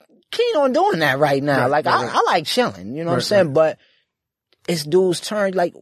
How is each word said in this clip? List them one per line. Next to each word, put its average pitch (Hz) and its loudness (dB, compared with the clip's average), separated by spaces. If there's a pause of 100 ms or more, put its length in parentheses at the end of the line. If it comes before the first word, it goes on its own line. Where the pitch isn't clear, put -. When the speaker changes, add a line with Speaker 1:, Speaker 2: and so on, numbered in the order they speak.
(300)
Speaker 1:
keen 466 -2
on 277 2
doing 339 0
that 135 0
right 139 2
now. 139 0
Speaker 2:
Right, 123 0
Speaker 1:
Like, 147 0
Speaker 2:
right, 180 2
Speaker 1:
I, - -4
Speaker 2:
right. - -8
Speaker 1:
I 440 2 (100)
like 170 -2
chilling, 117 -4
you 156 -8
know 170 -4
what 170 2
I'm - 0
Speaker 2:
Right, - -2
Speaker 1:
saying? 196 2
Speaker 2:
right. 135 -6
Speaker 1:
But 156 2 (880)
it's 147 -4
dude's 175 2
turn. 202 -2
Like, 175 -2